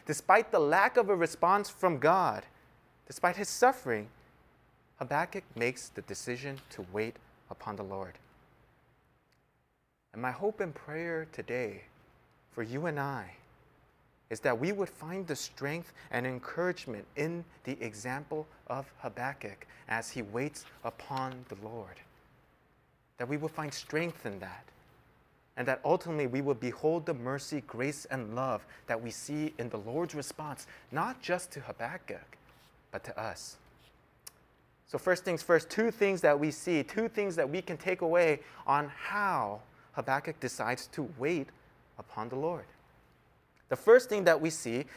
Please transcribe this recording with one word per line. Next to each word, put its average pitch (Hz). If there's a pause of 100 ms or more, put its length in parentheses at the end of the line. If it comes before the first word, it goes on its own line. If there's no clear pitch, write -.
despite 190
the 202
lack 170
of 220
a 202
response 175
from 175
God, 156 (600)
despite 180
his 196
suffering, 127 (880)
Habakkuk 156 (100)
makes 123
the -
decision 131 (100)
to -
wait 110 (320)
upon -
the 202
Lord. 95 (1900)
And 107
my 127
hope 202
and 170
prayer 160
today 117 (680)
for 120
you 135
and 151
I 135 (920)
is 113
that 123
we 165
would 196
find 175
the -
strength 156 (180)
and 120
encouragement 131
in 165 (180)
the -
example 131 (180)
of 135
Habakkuk 123 (200)
as 113
he 127
waits 120 (180)
upon 131
the 104
Lord. 107 (1160)
That 123
we 147
would 151
find 151
strength 160
in 101
that. 92 (920)
And 127
that 131
ultimately 156
we 131
would 139
behold 156
the 170
mercy, 139
grace, 139
and 113
love 123 (220)
that 113
we 120
see 151
in 117
the 110
Lord's 135
response, 147 (240)
not 226
just 180
to -
Habakkuk, - (540)
but -
to -
us. - (1300)
So -
first 175
things 175
first, 160
two 226
things 196
that 147
we 151
see, 151
two 226
things 202
that 143
we 180
can 175
take 185
away 165 (240)
on 143
how 143 (320)
Habakkuk 135
decides 120
to 143
wait 139 (500)
upon -
the 127
Lord. 151 (1080)
The 139
first 247
thing 208
that 160
we 160
see 123 (120)